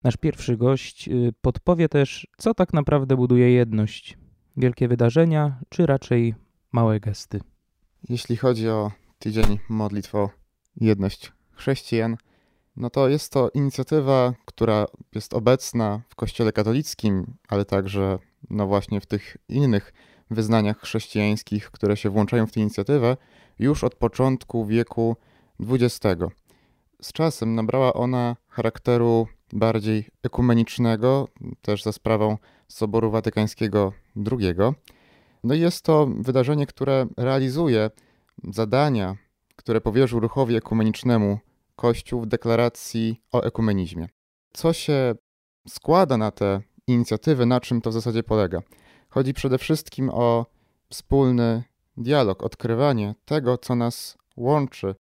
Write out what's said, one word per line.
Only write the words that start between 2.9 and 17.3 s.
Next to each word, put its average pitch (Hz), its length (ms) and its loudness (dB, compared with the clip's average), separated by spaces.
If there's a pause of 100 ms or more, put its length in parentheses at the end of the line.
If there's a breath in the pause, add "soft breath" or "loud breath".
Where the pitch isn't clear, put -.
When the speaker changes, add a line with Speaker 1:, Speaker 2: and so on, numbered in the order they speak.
Speaker 1:
buduje 123 360 4
jedność. 110 640 0 (400)
Wielkie 127 300 0
wydarzenia, 139 720 2 (100)
czy 175 160 0
raczej 120 500 2 (360)
małe 113 280 2
gesty? 104 400 -8 (720)
Speaker 2:
Jeśli 120 280 -4
chodzi 113 320 0
o 107 220 -2 (280)
Tydzień 107 400 4 (100)
Modlitw 104 460 -4
o 101 140 0 (460)
Jedność 101 560 0 (200)
Chrześcijan, 117 680 -4 (580)
no 123 140 -6
to 135 200 2
jest 147 220 -2
to 127 220 2
inicjatywa, 135 800 0 (120)
która 107 400 0 (300)
jest - 180 -10
obecna 117 760 0
w - 60 -20
Kościele 110 360 -2
katolickim, 107 720 -2 (220)